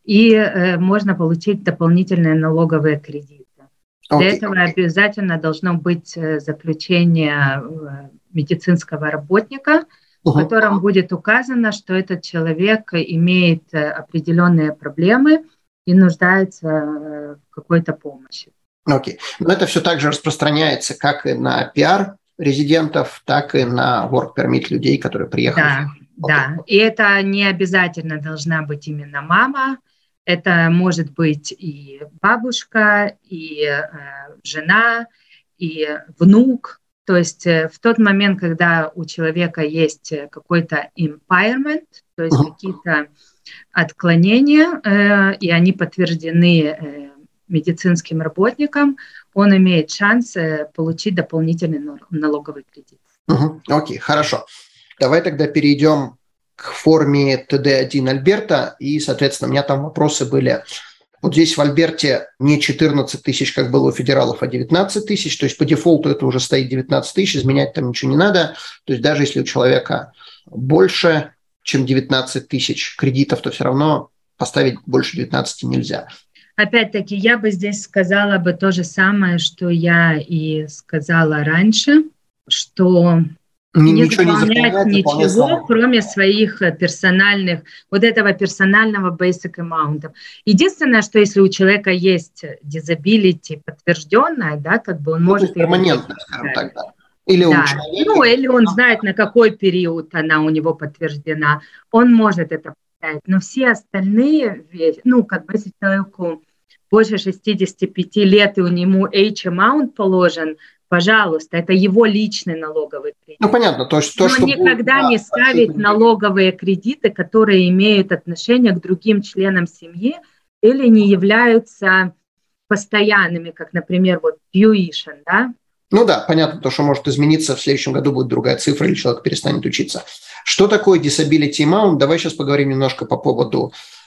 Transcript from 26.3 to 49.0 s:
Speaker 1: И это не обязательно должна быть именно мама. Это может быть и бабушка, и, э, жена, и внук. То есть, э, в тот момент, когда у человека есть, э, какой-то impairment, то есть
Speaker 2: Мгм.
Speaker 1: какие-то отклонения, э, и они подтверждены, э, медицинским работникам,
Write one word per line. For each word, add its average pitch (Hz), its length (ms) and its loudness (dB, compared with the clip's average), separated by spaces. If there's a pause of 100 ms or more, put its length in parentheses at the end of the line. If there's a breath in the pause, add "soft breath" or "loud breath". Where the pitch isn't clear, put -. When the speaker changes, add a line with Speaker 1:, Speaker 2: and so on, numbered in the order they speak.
Speaker 1:
И 202 120 0
это 214 440 2
не 196 240 -2
обязательно 175 720 -2
должна 156 460 -6
быть 147 240 -12
именно 147 340 -10
мама. 262 560 -2 (480)
Это 170 440 -2
может 170 420 -2
быть 151 400 -4
и 143 500 -16 (200)
бабушка, 214 1040 -2
и, 156 400 -10
э, 147 180 -2 (640)
жена, 226 640 0 (500 soft breath)
и 160 300 -6 (320)
внук. 233 600 4 (240)
То 185 120 0
есть, - 300 -4
э, 160 260 0
в - 60 -20
тот 233 180 2
момент, 196 420 2
когда 165 540 -2
у 170 120 -12
человека 165 560 -4
есть, 156 500 -4
э, 143 200 -10
какой-то 165 680 -4
impairment, 208 880 -2 (280)
то 165 80 -8
есть 160 140 0
Speaker 2:
Мгм. 151 160 0
Speaker 1:
какие-то 165 540 -6 (640 loud breath)
отклонения, 226 1120 2
э, 202 560 2
и 180 100 -4
они 170 240 4
подтверждены, 170 880 0
э, 147 480 -8 (380)
медицинским 165 720 -4
работникам, 277 760 -2 (360 loud breath)